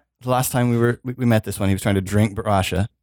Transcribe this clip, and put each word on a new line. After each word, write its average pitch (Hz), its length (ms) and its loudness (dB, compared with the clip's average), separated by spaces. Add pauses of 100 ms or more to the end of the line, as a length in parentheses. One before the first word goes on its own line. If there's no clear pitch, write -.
(200)
the 127 100 -6
last 127 220 0
time 123 180 2
we 120 60 2
were, 117 260 0
we, 127 120 -8
we 127 120 -6
met 113 160 4
this 98 160 -8
one, 98 100 0
he 98 60 2
was 95 80 -6
trying 98 140 2
to 98 40 2
drink 98 380 0
Barasha. 98 480 0 (160)